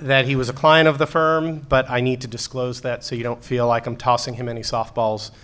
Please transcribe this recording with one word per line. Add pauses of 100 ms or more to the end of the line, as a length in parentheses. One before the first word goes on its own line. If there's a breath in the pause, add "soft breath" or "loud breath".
that
he
was
a
client
of
the
firm,
but
I
need
to
disclose
that
so
you
don't
feel
like
I'm
tossing
him
any
softballs, (120 loud breath)